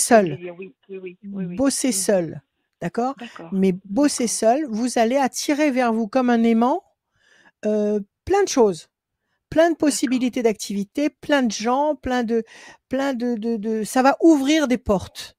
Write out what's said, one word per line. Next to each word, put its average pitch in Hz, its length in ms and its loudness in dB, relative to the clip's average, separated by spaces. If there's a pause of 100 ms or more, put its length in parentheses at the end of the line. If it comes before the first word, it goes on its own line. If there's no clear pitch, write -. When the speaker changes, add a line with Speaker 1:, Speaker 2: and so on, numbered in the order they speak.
Speaker 1:
ce - 40 -4
que 247 60 6
vous 220 60 8
Speaker 2:
seul. 196 100 2
Speaker 1:
voulez 147 140 -10
dire, 175 120 -12
oui, 185 180 -16 (140)
oui, 190 100 -14
oui, 185 200 -16 (280)
oui. 175 100 -10
Speaker 2:
Bosser 269 320 0
Speaker 1:
Mhm. 240 40 0
Speaker 2:
seul, 180 500 -2 (380)
d'accord ? 240 380 -6
Speaker 1:
D'accord. 220 320 -18
Speaker 2:
Mais 190 220 2 (120)
bosser 254 420 0
Speaker 1:
D'accord. - 100 -4
Speaker 2:
seul, 254 340 2
vous 226 280 -4
allez 233 180 2
attirer 285 560 0
vers 240 200 0
vous 220 140 -2
comme 247 240 0
un 233 140 2
aimant, 240 400 2 (800)
euh, 214 340 0 (260)
plein 392 200 2
de 370 40 -2
choses, 202 400 2 (640)
plein 320 140 4
de 349 60 4
Speaker 1:
D'accord. 311 180 2
Speaker 2:
possibilités 254 560 0
d'activités, 220 680 -2
plein 285 320 0
de 240 80 2
gens, 269 460 -2
plein 247 260 -4
de, 226 220 -2 (440)
plein 269 240 -2
de, 240 220 -4
de, 226 220 -4
de, 220 260 -4
ça 254 200 -2
va 269 180 4
ouvrir 302 480 4
des 247 100 2
portes - 600 -4